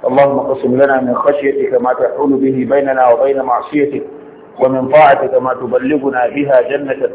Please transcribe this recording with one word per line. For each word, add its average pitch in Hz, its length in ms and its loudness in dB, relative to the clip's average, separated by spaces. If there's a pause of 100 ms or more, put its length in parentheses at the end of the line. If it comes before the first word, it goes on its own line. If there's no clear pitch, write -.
اللهم 139 360 2
اقسم 127 420 -2
لنا 135 200 2
من 123 140 -2
خشيتك 139 680 0
ما 127 120 0
تحول 139 400 -2 (100)
به 131 260 -2
بيننا 135 380 2
وبين 131 340 2
معصيتك، 143 600 -2 (560)
ومن 131 320 0
طاعتك 139 500 4
ما 127 120 -2
تبلغنا 127 760 -2
بها 139 340 0
جنتك 135 540 -4